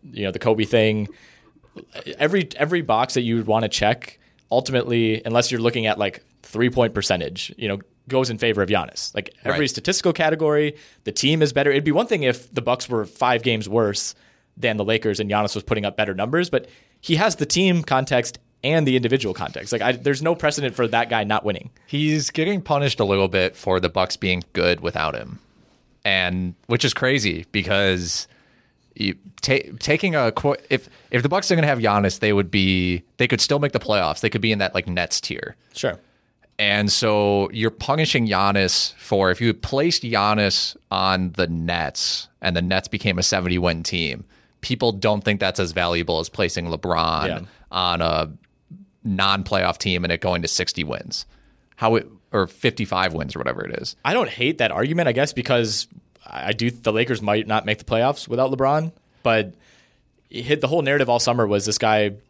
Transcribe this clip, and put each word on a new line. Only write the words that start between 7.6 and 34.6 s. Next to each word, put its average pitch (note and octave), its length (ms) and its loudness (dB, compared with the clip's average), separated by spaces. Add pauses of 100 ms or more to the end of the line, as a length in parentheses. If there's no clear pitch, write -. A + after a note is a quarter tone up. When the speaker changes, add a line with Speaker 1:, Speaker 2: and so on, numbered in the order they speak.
Speaker 1:
know, G2+ 120 -2 (280)
goes C3 220 0
in A2 80 -4
favor G#2+ 240 2
of F#2 80 2
Giannis. F#2 460 -2
Like, - 180 -6 (100)
every - 180 0
Speaker 2:
Right. C#3 80 0
Speaker 1:
statistical - 440 0
category, D3+ 600 2 (300)
the G#2+ 60 -4
team D#3 300 2
is C#3 120 2
better. C#3 180 2
It'd C#3+ 120 2
be D3+ 80 2
one G#3+ 160 2
thing F3+ 160 0
if B2 300 -2
the B2+ 80 -2
Bucks B2 260 -2
were A2+ 180 -2
five B2 380 0
games A2 240 0
worse G#2 480 0 (420)
than A2+ 200 -2
the G2+ 80 -2
Lakers A2 340 0
and G2+ 100 -4
Giannis G#2 260 0
was G#2 80 -6
putting G#2+ 220 -2
up G2 120 -4
better G2 160 0
numbers, C3 360 -2
but - 180 -2 (340)
he E3 140 0
has E3+ 200 2
the D3 100 -2
team F3 380 2
context C3 560 0 (240)
and D3+ 240 2
the B2+ 80 4
individual A#2+ 380 2
context. - 380 -8
Like, A2+ 100 -2
I, A#2+ 100 2
there's C3 300 0
no E3 140 0
precedent D3 400 -2
for A#2+ 120 0
that A#2 220 0
guy A2+ 140 0
not G#2 220 0
winning. G#2 240 -4 (180)
Speaker 2:
He's D3+ 440 0
getting D#3+ 300 -2
punished C#3+ 380 0
a A2 60 4
little G2 220 2
bit F#2 280 0
for F#2 240 0
the F2 100 0
Bucks F#2 280 0
being F2+ 260 -2 (100)
good F2 280 2
without D#2 340 -2
him, - 240 -12 (640)
and F#2 520 0 (120)
which A#2 180 0
is - 80 0
crazy G#2+ 580 -2
because F#2+ 760 0 (680)
you G2 200 -4 (260)
ta-, C3 180 0 (200)
taking D#3+ 360 0
a A#2+ 160 2
qu-, - 240 0 (140)
if, - 200 -2 (220)
if A#2+ 100 0
the C3+ 80 0
Bucks G3 200 0
didn't E3 160 4
have C#3 140 2
Giannis, G2+ 400 2
they G#2+ 140 2
would G2 160 2
be, F2+ 540 2 (140)
they B2 100 2
could A2+ 140 2
still C#3+ 180 2
make C#3+ 140 0
the A#2+ 60 0
playoffs. F2+ 420 0
They A2+ 80 0
could G#2+ 120 -2
be A2 100 2
in G#2 80 0
that, F#2+ 140 0